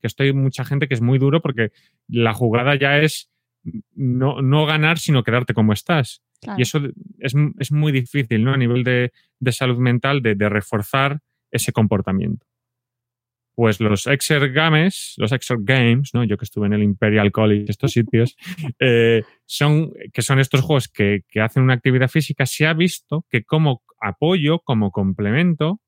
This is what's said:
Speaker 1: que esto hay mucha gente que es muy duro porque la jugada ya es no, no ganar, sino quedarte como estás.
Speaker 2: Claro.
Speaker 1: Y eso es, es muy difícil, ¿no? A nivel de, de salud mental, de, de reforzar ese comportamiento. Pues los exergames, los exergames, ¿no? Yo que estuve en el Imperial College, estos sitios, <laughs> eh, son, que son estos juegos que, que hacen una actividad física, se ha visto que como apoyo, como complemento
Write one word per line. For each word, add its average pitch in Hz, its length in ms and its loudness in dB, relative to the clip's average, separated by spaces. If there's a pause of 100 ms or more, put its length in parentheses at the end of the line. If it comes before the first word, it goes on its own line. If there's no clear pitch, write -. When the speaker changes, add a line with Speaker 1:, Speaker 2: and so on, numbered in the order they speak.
Speaker 1:
que - 60 -8
esto - 160 -4
hay 139 100 2
mucha 135 320 -2
gente 139 240 -2
que 135 60 -2
es 113 60 -2
muy 123 180 2
duro 139 240 2
porque 117 280 -2 (380)
la 113 260 0
jugada 120 400 0
ya 143 240 2
es - 320 -2 (640)
no, 131 480 -2
no 147 240 2
ganar, 156 320 0
sino 139 240 2
quedarte 123 320 0
como 107 180 4
estás. 139 500 -2 (180)
Speaker 2:
Claro. 202 180 -10
Speaker 1:
Y 127 40 2
eso 147 180 -2 (380)
es, 131 160 -6 (240)
es 147 140 -6
muy 151 200 0
difícil, 123 520 -2
¿no? 135 100 0
A - 20 0
nivel 123 260 0
de, 123 300 0 (280)
de 131 120 -2
salud 123 260 0
mental, 127 440 2
de, 110 120 2
de 104 140 2
reforzar 135 720 -2 (300)
ese - 220 -2
comportamiento. 95 720 0 (1080)
Pues 110 240 2
los 107 280 0
exergames, 151 1120 0
los 113 140 0
exergames, 123 840 0
¿no? 123 100 0
Yo 104 140 -2
que - 80 -10
estuve 104 200 -4
en 101 60 0
el 107 100 0
Imperial 104 480 2
College, 104 380 2
estos 110 240 -4
sitios, 120 460 0
<laughs> 160 420 -12
eh, 117 420 4 (220)
son, 151 480 0 (220)
que 120 80 -4
son 131 160 2
estos 135 240 2
juegos 147 260 0
que, 101 400 -2
que 107 140 -2
hacen 113 200 0
una 131 120 4
actividad 127 340 0
física, 139 380 -2
se 151 200 -2
ha 160 60 2
visto 165 560 -2
que 120 160 -2
como 151 380 0 (180)
apoyo, 156 600 0
como 107 320 0
complemento 147 960 -2